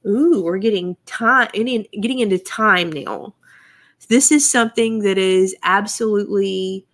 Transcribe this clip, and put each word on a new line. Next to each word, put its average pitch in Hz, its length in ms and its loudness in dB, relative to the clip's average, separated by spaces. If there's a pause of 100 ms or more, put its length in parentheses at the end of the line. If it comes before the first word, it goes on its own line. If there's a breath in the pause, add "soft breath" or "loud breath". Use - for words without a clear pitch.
Ooh, 262 340 2
we're 170 160 -2
getting 190 480 -2
time, 233 480 0
getting 233 640 -4
into 190 200 0
time 185 520 0
now. 135 440 -10 (720 soft breath)
This 269 240 4
is 294 180 4
something 226 500 0
that 196 180 0
is 190 460 2
absolutely 196 1300 -2